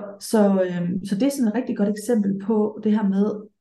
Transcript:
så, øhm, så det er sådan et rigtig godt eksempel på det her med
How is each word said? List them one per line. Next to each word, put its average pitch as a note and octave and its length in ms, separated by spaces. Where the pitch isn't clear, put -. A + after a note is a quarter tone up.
så, G3 440
øhm, F3 420
så G#3 100
det G3 80
er C#4 60
sådan C4+ 180
et G#3 80
rigtig B3+ 220
godt G3+ 120
eksempel G3+ 560
på G#3+ 380
det G#3+ 80
her G#3 180
med G3+ 220